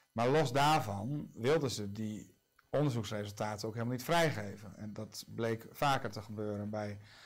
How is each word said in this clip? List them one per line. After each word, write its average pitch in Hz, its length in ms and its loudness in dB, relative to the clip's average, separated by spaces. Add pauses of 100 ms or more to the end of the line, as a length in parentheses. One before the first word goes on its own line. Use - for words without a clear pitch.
(120)
maar 117 160 2
los 139 240 4
daarvan 139 840 2
wilden 139 360 4
ze 101 220 -4
die 107 440 -6 (340)
onderzoeksresultaten 107 1000 0
ook 107 60 -6
helemaal 120 200 -2
niet 123 100 -6
vrijgeven. 107 720 0
En 107 160 -10
dat - 360 -10
bleek 113 420 -2
vaker 135 400 2
te 101 120 -8
gebeuren 104 480 -4
bij 104 280 -4 (260)